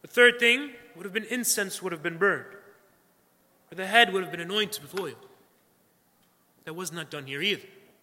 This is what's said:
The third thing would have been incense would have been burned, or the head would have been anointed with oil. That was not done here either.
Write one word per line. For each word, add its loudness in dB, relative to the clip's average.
The -18
third 8
thing 2
would -16
have -10
been -2
incense -2
would -4
have -8
been -4
burned, 2
or -18
the -8
head 6
would 0
have -8
been -8
anointed -2
with -10
oil. -6
That -12
was -10
not -10
done -10
here -6
either. -2